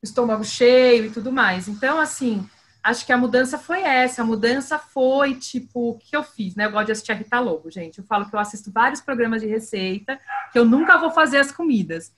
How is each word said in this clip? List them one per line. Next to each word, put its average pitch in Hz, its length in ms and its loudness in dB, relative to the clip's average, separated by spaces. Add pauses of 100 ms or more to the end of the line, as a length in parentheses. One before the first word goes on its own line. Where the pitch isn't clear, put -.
estômago 220 400 -2
cheio 247 640 6
e 220 60 -8
tudo 220 200 -8
mais. 196 380 0
Então, 262 320 -2
assim, 240 440 -2 (380)
acho 240 240 -2
que 269 60 2
a 247 40 4
mudança 254 420 0
foi 370 240 -6
essa. 254 400 0
A - 20 0
mudança 233 520 -2
foi, 269 600 0
tipo, 240 540 -8
o 226 80 -10
que - 180 -8
eu 302 80 -2
fiz, 185 320 -10
né? 208 100 -2
Eu 208 60 -2
gosto 214 140 -2
de 220 60 -2
assistir 214 200 -6
a 208 40 -4
Rita 220 220 -4
Lobo, 170 320 -4
gente. 165 300 -14
Eu 185 40 -16
falo 208 240 -4
que 208 60 -16
eu 214 60 -2
assisto 208 320 -8
vários 247 280 0
programas 233 400 -2
de 220 60 -8
receita, 214 720 -6 (340)
que - 60 2
eu 240 60 6
nunca 302 340 6
vou 330 140 0
fazer 302 260 4
as 277 140 2
comidas. 185 640 -4